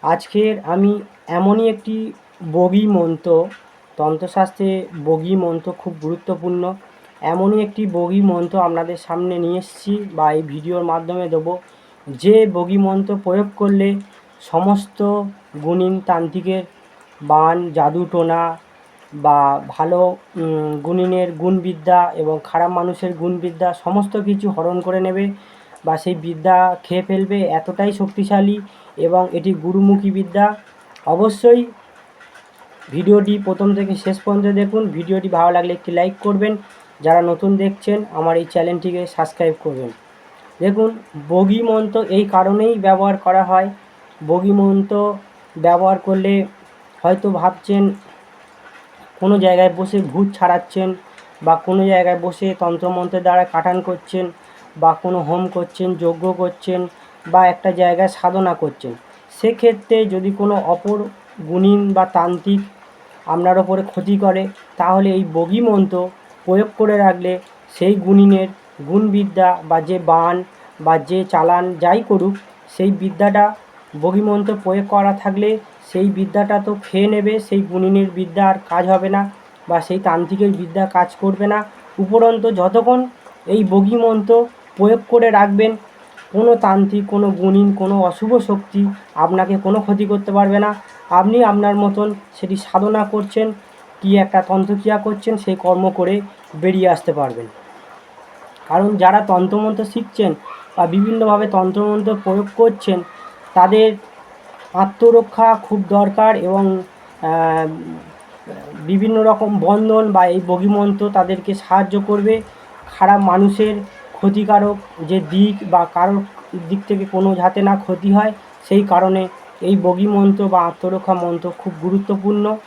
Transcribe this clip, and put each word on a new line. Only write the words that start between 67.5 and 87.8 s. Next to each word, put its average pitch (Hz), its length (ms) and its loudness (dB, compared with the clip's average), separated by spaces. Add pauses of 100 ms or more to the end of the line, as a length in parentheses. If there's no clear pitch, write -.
সেই 190 200 2
গুণিনের 196 540 4 (400)
গুণবিদ্যা 190 680 0 (100)
বা 165 120 2
যে 175 180 -4
বান 170 460 0 (360)
বা 156 180 2
যে 180 260 -4
চালান 175 560 0
যাই 180 280 2
করুক, 196 260 0 (420)
সেই 190 140 0
বিদ্যাটা 202 640 0 (460)
বগি 185 200 0
মন্ত্র 208 420 -2
প্রয়োগ 196 260 -2
করা 202 240 2
থাকলে 208 460 -2 (300)
সেই 190 200 0
বিদ্যাটা 202 500 -2
তো 202 180 -4 (140)
খেয়ে 196 180 2
নেবে, 208 300 0
সেই 196 240 -2
গুণিনের 190 480 0
বিদ্যা 185 380 0
আর 190 60 4 (140)
কাজ 180 200 0
হবে 190 200 2
না 202 220 -2 (380)
বা 170 120 0
সেই 185 180 -4
তান্ত্রিকের 190 540 0
বিদ্যা 180 340 -4
কাজ 180 220 0 (120)
করবে 196 260 0
না। 208 180 0 (340)
উপরন্তু 226 520 2
যতক্ষণ 233 560 2 (400)
এই 208 180 2
বগি 196 320 2
মন্ত্র 233 500 2 (300)
প্রয়োগ 220 320 4
করে 233 220 4
রাখবেন, 208 460 2 (560)
কোনো 233 220 4
তান্ত্রিক, 202 520 2
কোনো 202 240 0
গুণিন, 196 440 2
কোনো 196 280 0